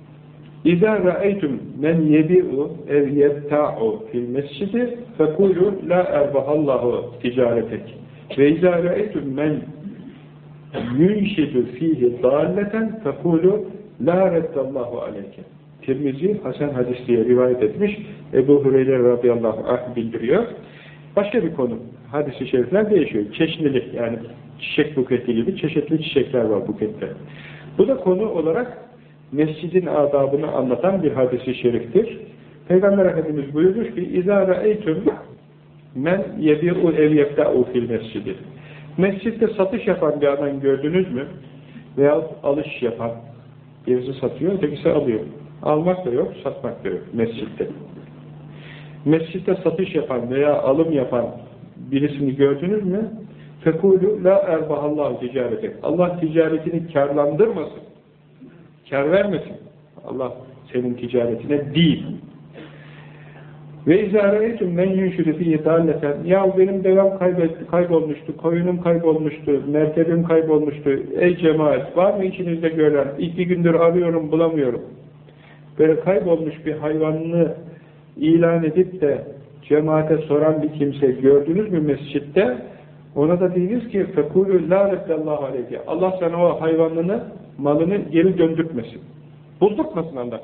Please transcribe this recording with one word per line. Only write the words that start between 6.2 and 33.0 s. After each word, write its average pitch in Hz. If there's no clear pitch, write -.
ticaretek. 117
Ve 143
izâ 170
ra'eytum 175
men 147
yunşidu 165
fîhi 123
dâlleten 185
fekûlû 170
lâ 180
reddallahu 131
aleyke." 104
Tirmizi 143
Hasan 143
hadis 123
diye 113
rivayet 123
etmiş. 202
Ebu 139
Hureyre 135
radıyallahu 120
anh 120
bildiriyor. 117
Başka 202
bir 165
konu. 117
Hadis-i 139
şerifler 185
değişiyor. 131
Çeşnilik 143
yani 117
çiçek 147
buketi 123
gibi 147
çeşitli 156
çiçekler 123
var 101
bukette. 104
Bu 208
da 262
konu 196
olarak 175
mescidin 156
adabını 143
anlatan 139
bir 147
hadis-i 127
şeriftir. 120
Peygamber 190